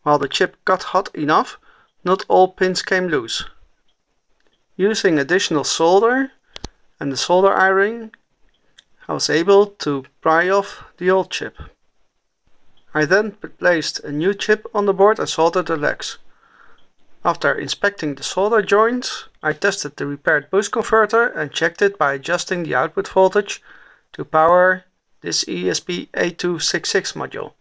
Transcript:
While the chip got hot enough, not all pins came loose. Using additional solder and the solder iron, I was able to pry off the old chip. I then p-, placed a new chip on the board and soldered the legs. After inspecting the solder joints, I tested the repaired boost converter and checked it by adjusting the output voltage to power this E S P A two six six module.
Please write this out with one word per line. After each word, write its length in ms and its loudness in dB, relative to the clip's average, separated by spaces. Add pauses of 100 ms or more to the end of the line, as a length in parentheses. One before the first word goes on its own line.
While 160 2
the 100 -2
chip 380 -2
got 180 0
hot 320 -2
enough, 440 0 (440)
not 240 0
all 200 6
pins 340 -2
came 260 -2
loose. 380 -4 (1300)
Using 440 2
additional 440 0
solder 680 2 (680)
and 120 -6
the 60 -6
solder 360 4
iron, 580 0 (960)
I 60 -6
was 160 -4
able 380 4
to 380 -6 (160)
pry 280 2
off 340 -2 (140)
the 140 0
old 180 2
chip. 260 -8 (1400)
I 100 2
then 280 0
p-, 160 -16
placed 500 0
a 120 -12
new 220 0
chip 400 -2
on 140 0
the 60 2
board 260 4
and 100 -4
soldered 380 0
the 100 -4
legs. 400 -4 (1080)
After 300 0
inspecting 640 -4
the 80 -14
solder 400 0
joints, 640 0 (180)
I 100 -2
tested 440 -4
the 100 -6
repaired 420 -2
boost 220 0
converter 560 2
and 240 -8
checked 320 -2
it 160 0
by 140 2
adjusting 500 -4
the 100 -4
output 340 -2
voltage 540 2 (520)
to 120 -10
power 600 2 (360)
this 260 -4
E 220 -4
S 100 -2
P 360 -8
A 160 0
two 260 -4
six 320 -4
six 240 -2
module. 480 -10